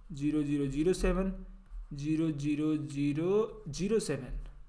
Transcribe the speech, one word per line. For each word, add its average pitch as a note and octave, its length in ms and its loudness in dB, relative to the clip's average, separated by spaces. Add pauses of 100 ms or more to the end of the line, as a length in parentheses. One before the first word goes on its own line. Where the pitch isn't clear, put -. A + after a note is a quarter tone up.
(120)
ज़ीरो D3+ 320 2
ज़ीरो C#3+ 240 2
ज़ीरो D#3 260 2
सेवन, F#3 400 2 (600)
ज़ीरो D#3 380 0
ज़ीरो D3 1400 0
ज़ीरो F#3+ 320 2
सेवन B2 380 -4 (300)